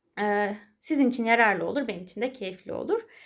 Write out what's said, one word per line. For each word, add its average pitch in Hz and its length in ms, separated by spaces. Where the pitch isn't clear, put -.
Eee, 208 380
sizin 277 280
için 240 160
yararlı 220 400
olur, 247 220
benim 185 160
için 185 180
de 254 100
keyifli 190 420
olur. 427 280